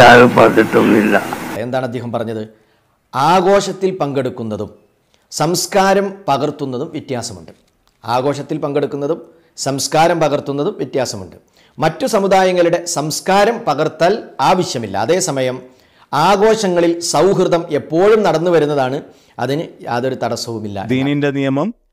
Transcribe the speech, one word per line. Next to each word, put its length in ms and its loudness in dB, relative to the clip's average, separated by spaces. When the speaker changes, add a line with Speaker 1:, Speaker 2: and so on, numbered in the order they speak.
Speaker 1:
ആരും 300 8
പറഞ്ഞിട്ടുമില്ല. 800 4
Speaker 2:
എന്താണ് 260 -4
അദ്ദേഹം 260 -10
പറഞ്ഞത്? 260 -6
ആഘോഷത്തിൽ 680 2
പങ്കെടുക്കുന്നതും 680 -4
സംസ്കാരം 680 0
പകർത്തുന്നതും 680 -4
വ്യത്യാസമുണ്ട്. 560 -10
ആഘോഷത്തിൽ 600 -4
പങ്കെടുക്കുന്നതും 560 -4
സംസ്കാരം 580 0
പകർത്തുന്നതും 560 -2
വ്യത്യാസമുണ്ട്. 560 -6
മറ്റു 360 -4
സമുദായങ്ങളുടെ 680 2
സംസ്കാരം 600 0
പകർത്തൽ 440 0
ആവശ്യമില്ല. 460 -2
അതേസമയം 500 -2
ആഘോഷങ്ങളിൽ 800 2
സൗഹൃദം 500 2
എപ്പോഴും 480 2
നടന്നു 280 0
വരുന്നതാണ്, 440 0
അതിന് 220 -4
യാതൊരു 360 -4
തടസ്സവുമില്ല. 680 -6
Speaker 3:
ദീനിൻ്റെ 460 -2
നിയമം 300 -2